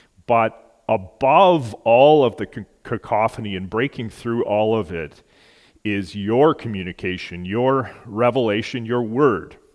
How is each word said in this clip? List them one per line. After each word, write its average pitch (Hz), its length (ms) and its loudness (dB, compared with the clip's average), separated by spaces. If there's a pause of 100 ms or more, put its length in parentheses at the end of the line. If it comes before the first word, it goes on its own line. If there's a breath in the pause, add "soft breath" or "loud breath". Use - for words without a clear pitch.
(260 soft breath)
But - 600 0
above 135 880 2 (100)
all 139 400 6
of 113 120 -2
the 101 100 -8
ca-, 104 180 -14 (180)
cacophony 110 720 -4
and 92 120 -8
breaking 113 400 -4
through 117 360 -4
all 110 300 0
of 98 160 -4
it 82 320 -10 (640 soft breath)
is 101 300 -4
your 117 400 2
communication, 92 920 -10
your 123 500 -2 (100)
revelation, 113 800 -2
your 120 180 -2
word. 113 540 -2 (180)